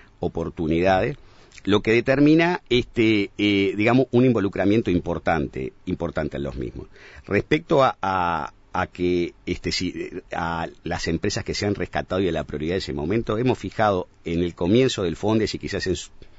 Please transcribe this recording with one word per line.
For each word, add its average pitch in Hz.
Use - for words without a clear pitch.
oportunidades, 85
lo 104
que 110
determina, 147
este, 113
eh, 98
digamos, 117
un 123
involucramiento 101
importante, 80
importante 80
en 69
los 69
mismos. 58
Respecto 139
a, 127
a, 87
a 92
que, 87
este, -
si, -
a 82
las 85
empresas 95
que 85
se 104
han 101
rescatado 87
y 98
a 85
la 76
prioridad 76
de 98
ese 82
momento, 104
hemos 123
fijado 101
en 82
el 87
comienzo 110
del 82
Fondes 107
y 95
quizás -
en 90
su, -